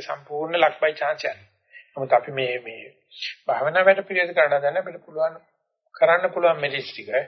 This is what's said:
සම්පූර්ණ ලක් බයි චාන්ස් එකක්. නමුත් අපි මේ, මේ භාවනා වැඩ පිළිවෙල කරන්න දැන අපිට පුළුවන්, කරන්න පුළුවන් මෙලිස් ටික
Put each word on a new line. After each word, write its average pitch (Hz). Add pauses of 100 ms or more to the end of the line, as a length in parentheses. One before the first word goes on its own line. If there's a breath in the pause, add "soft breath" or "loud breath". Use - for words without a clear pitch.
සම්පූර්ණ 151
ලක් 156
බයි 156
චාන්ස් 147
එකක්. - (480 loud breath)
නමුත් 135
අපි 131
මේ, 127
මේ 113 (580 loud breath)
භාවනා 147
වැඩ 196
පිළිවෙල 180
කරන්න 147
දැන 151
අපිට 180
පුළුවන්, 160 (600)
කරන්න 175
පුළුවන් 170
මෙලිස් 139
ටික - (180)